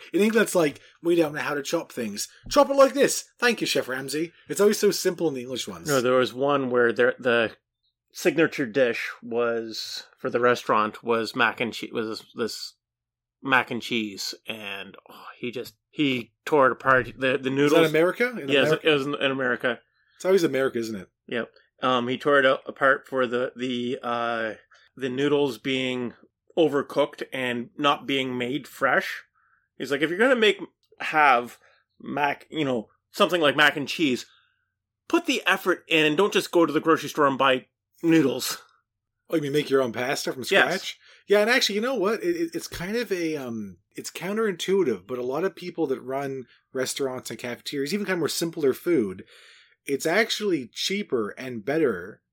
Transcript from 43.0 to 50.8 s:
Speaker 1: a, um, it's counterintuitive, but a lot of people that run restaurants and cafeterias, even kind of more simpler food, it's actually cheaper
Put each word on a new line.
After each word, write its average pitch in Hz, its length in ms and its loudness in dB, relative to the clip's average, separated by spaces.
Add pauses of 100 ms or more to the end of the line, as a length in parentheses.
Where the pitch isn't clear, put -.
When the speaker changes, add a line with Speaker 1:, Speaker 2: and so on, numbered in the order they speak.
Speaker 1:
a, 165 260 -4
um, 110 400 -10 (180)
it's - 160 -12
counterintuitive, 180 960 -2
but 123 120 -8
a 123 40 -6
lot 135 220 -4
of 190 100 -4
people 170 320 -6
that 131 140 -2
run 135 440 -8 (280)
restaurants 127 560 -4
and 120 100 -10
cafeterias, 139 540 -8
even 208 140 -2
kind 185 80 -2
of 175 40 -2
more 151 80 0
simpler 160 460 0
food, 104 500 0 (640)
it's 139 220 -4
actually 185 640 -2
cheaper 139 640 -4